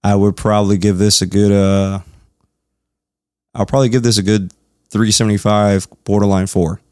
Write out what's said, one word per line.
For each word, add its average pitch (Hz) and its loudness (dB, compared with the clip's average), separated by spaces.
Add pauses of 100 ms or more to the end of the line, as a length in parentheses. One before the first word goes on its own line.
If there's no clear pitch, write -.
I 101 2
would 101 2
probably 104 0
give 95 0
this 104 0
a 98 -2
good, 101 2
uh, 98 0 (1500)
I'll 110 -4
probably 135 0
give 120 0
this 113 2
a 101 -2
good 95 -2 (380)
three 110 -2
seventy-five, 104 0 (160)
borderline 101 0
four. 90 -4 (120)